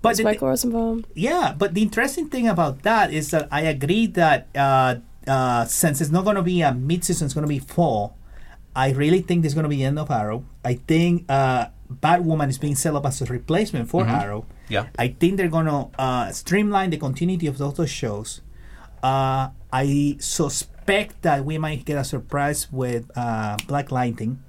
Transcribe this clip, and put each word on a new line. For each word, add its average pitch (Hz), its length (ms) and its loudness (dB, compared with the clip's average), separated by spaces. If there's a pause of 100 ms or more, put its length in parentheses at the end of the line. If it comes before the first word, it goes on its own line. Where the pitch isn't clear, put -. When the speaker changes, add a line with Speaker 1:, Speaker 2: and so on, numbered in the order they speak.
Speaker 1:
But 226 60 6
Speaker 2:
It's 214 100 4
Speaker 1:
the 220 60 2
Speaker 2:
Michael 214 200 2
Speaker 1:
thi- 262 40 4
Speaker 2:
Rosenbaum. 226 560 0 (100)
Speaker 1:
Yeah, 269 420 2
but 165 160 0
the 202 80 2
interesting 254 480 0
thing 240 180 0
about 165 360 0
that 208 280 4
is 151 200 -2
that 196 200 0
I 151 100 0
agree 160 440 2
that, 165 400 4 (100)
uh, 135 400 4 (320)
uh, 127 380 2
since 147 360 2
it's 147 100 0
not 185 120 4
gonna 202 200 2
be 175 180 2
a 147 100 4
mid-season, 160 540 0
it's 131 80 -4
gonna 147 140 -2
be 143 100 0
fall, 123 580 0 (600)
I 135 160 2
really 151 320 4
think 175 180 2
there's 147 140 0
gonna 160 140 0
be 139 140 0
end 139 140 0
of 151 140 -4
Arrow. 110 320 -2 (200)
I 123 120 0
think, 170 540 2
uh, 131 360 2 (260)
Batwoman 160 580 2
is 131 100 -4
being 147 160 0
set 160 180 0
up 143 140 0
as 135 160 -4
a - 20 -4
replacement 127 640 -2
for 175 140 2
Speaker 3:
Mm-hmm. 110 180 0
Speaker 1:
Arrow. 104 240 -6 (220)
Speaker 3:
Yeah. 107 180 0 (140)
Speaker 1:
I 123 80 2 (120)
think 185 180 4
they're 185 100 0
gonna, 156 400 0 (100)
uh, 127 340 -2
streamline 196 600 0
the 151 60 -2
continuity 165 500 -2
of 131 100 -4
those, 139 160 -4
those 156 160 -2
shows. 110 520 -6 (600)
Uh, 131 480 0 (220)
I 143 480 2
suspect - 1000 -2
that 139 240 2
we 156 120 -4
might 156 280 -4
get 147 120 -2
a 135 60 -2
surprise 143 680 -4
with, 123 440 -4
uh, 110 420 -2 (100)
Black 139 240 -4
Lightning 123 580 -4